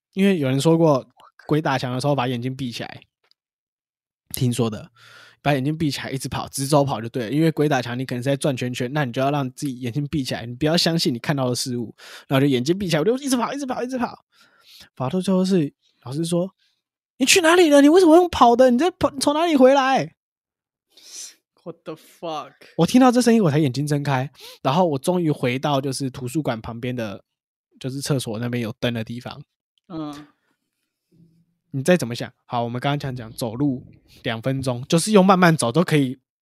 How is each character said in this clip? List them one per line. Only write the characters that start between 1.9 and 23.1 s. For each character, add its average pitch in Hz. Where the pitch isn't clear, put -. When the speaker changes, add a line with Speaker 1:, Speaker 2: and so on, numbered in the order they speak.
Speaker 1:
的 127
时 143
候 143
把 127
眼 123
睛 131
闭 131
起 -
来， -
听 123
说 117
的， -
把 143
眼 131
睛 156
闭 160
起 -
来 -
一 135
直 131
跑， -
直 -
走 143
跑 131
就 117
对 123
了。 104
因 147
为 160
鬼 151
打 135
墙 123
你 131
可 127
能 120
是 135
在 139
转 139
圈 123
圈， 123
那 151
你 123
就 131
要 135
让 143
自 -
己 127
眼 123
睛 147
闭 147
起 131
来， 120
你 120
不 123
要 160
相 165
信 160
你 120
看 151
到 131
的 123
事 120
物。 117
然 135
后 -
就 143
眼 127
睛 170
闭 202
起 156
来， 151
我 156
就 233
一 285
直 262
跑， 226
一 277
直 285
跑， 247
一 254
直 262
跑， -
跑 127
到 185
最 190
后 185
是 185
老 123
师 156
说 175
：“你 254
去 381
哪 330
里 349
了？ 285
你 285
为 339
什 381
么 311
用 359
跑 240
的？ 254
你 240
在 330
跑， -
你 285
从 285
哪 311
里 320
回 262
来？” 262
Speaker 2:
What -
the 160
fuck？ 156
Speaker 1:
我 165
听 247
到 254